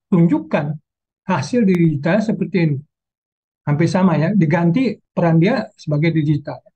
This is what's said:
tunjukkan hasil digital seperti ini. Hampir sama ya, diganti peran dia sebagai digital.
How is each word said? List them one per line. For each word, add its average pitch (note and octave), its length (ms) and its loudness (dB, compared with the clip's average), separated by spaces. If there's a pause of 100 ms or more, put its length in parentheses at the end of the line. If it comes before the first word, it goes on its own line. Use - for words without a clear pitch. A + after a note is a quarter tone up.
tunjukkan E3+ 640 0 (560)
hasil F#3 340 -2
digital E3+ 640 2
seperti F#3 400 -4
ini. C#3+ 120 -2 (880)
Hampir D3+ 240 0
sama F#3 260 2
ya, D3+ 160 0
diganti E3+ 640 0 (180)
peran E3 300 2
dia A#3 320 0
sebagai D3+ 400 -2
digital. D3 480 -2 (140)